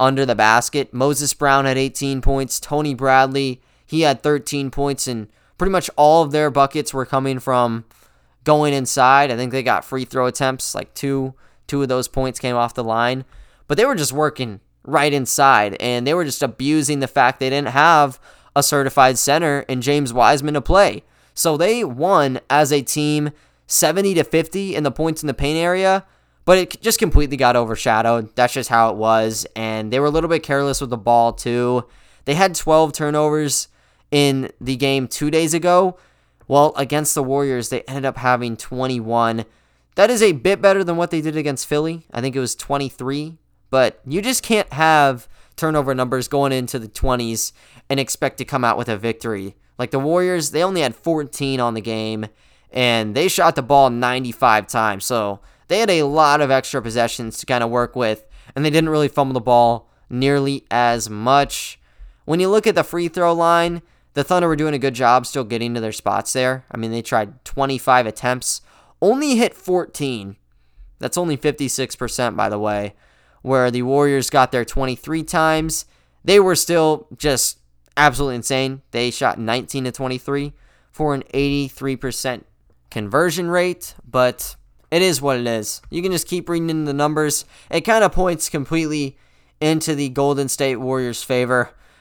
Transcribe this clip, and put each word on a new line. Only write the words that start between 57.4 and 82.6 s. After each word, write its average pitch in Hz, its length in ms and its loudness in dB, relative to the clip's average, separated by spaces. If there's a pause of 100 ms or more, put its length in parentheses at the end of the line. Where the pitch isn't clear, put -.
kinda 120 200 0
work 120 300 -4
with, 110 300 -2 (280)
and 143 100 -2
they 156 60 0
didn't 160 200 2
really 151 180 2
fumble 139 260 -2
the 127 60 -2
ball 117 500 2 (180)
nearly 139 640 0
as 120 400 0
much. 131 720 -2 (440)
When 165 160 -2
you 185 80 0
look 214 180 2
at 208 80 4
the 165 100 0
free 170 240 -4
throw 170 240 0
line, 170 500 2 (320)
the 143 100 -2
Thunder 180 240 2
were 160 80 2
doing 151 180 0
a 135 40 -4
good 127 160 -2
job 123 320 2
still 135 180 -6
getting 117 300 -4
to 120 60 -4
their 110 120 -6
spots 101 400 -4
there. 131 380 -2
I - 60 -12
mean, 113 140 -6
they 117 120 -6
tried 107 420 -4
twenty-five 131 640 0
attempts, 123 560 -6 (400)
only 262 340 2
hit 226 180 2
fourteen. 131 840 -6 (600)
That's 127 200 -6
only 165 180 -2
fifty-six 135 600 -4
percent, 120 400 -4
by 107 120 0
the 104 100 -4
way, 104 360 -4 (480)
where 127 280 0
the 123 120 -2
Warriors 139 480 2
got 131 220 4
there 120 120 -2
twenty-three 135 580 -4
times. 160 640 -2 (400)
They 196 160 8
were 185 160 4
still 156 600 2
just - 420 -2 (380)
absolutely 143 400 2
insane. 135 540 -2
They 120 200 0
shot 120 280 -2
nineteen 123 460 -4
to 123 80 -4
twenty-three 139 600 -6 (360)
for 151 240 -2
an 135 80 -4 (120)
eighty-three 139 640 -2
percent 127 500 -8 (440)